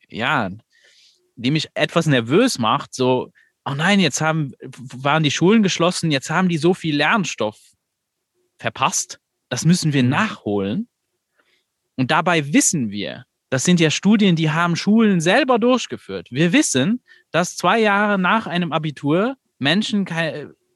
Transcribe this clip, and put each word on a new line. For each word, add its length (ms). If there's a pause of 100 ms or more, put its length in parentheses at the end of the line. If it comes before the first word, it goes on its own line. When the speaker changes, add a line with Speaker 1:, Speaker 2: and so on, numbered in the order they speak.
Speaker 1:
ja, 420 (840)
die 160
mich 240
etwas 320
nervös 520
macht, 360
so, 360 (360)
„Oh 80
nein, 260
jetzt 200
haben, 320 (100)
waren 600
die 80
Schulen 320
geschlossen, 480
jetzt 200
haben 180
die 100
so 160
viel 220
Lernstoff 600 (1000)
verpasst, 640 (300)
das 140
müssen 280
wir 100
Speaker 2:
Mhm. 80
Speaker 1:
nachholen.“ 800 (1080)
Und 140
dabei 420
wissen 380
wir, 340 (260)
das 140
sind 140
ja 120
Studien, 460
die 140
haben 240
Schulen 460
selber 380
durchgeführt. 720
Wir 220
wissen, 500 (280)
dass 260
zwei 220
Jahre 400
nach 280
einem 260
Abitur 640 (220)
Menschen 460
kei-, 440 (280)